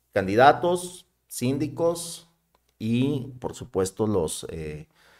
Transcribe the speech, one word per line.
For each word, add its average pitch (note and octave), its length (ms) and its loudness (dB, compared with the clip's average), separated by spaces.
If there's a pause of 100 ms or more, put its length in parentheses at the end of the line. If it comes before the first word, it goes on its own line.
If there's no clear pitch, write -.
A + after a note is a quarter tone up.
(140)
candidatos, D3 920 4 (220)
síndicos D3+ 1000 -4 (500)
y, B2+ 600 0
por - 140 -8
supuesto, - 540 -2
los, G2 420 0
eh, D2+ 380 -10 (320)